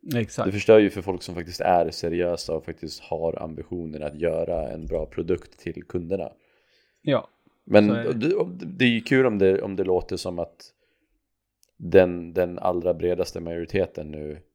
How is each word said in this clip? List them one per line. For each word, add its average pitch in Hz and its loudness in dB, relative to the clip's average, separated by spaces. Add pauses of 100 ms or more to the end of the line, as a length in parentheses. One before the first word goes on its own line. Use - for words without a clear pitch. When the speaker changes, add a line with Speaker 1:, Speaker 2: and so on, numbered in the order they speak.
(160)
Speaker 1:
Exakt. 113 -2
Speaker 2:
Det 95 0
förstör 110 8
ju 101 6
för 95 -6
folk 90 -6
som 87 -10
faktiskt 85 -10
är 85 4
seriösa 85 -2
och 80 -6
faktiskt 80 -12
har 82 -4
ambitionen 80 -10
att 76 -8
göra 82 -2
en 80 -10
bra 78 -4
produkt - -4
till - -10
kunderna. 87 -6 (720)
Speaker 1:
Ja, 135 0 (380)
Speaker 2:
Men 104 8
Speaker 1:
så 107 2
är 117 -4
det. - -2
Speaker 2:
det, 123 -2
det 127 -2
är 123 6
ju 113 0
kul 131 4
om 110 2
det, 95 4
om 98 -6
det 95 -2
låter 92 -2
som 87 -8
att - -8 (1200)
den, 87 4
den 87 -2
allra 90 0
bredaste 87 -2
majoriteten 85 -4
nu 76 -10 (160)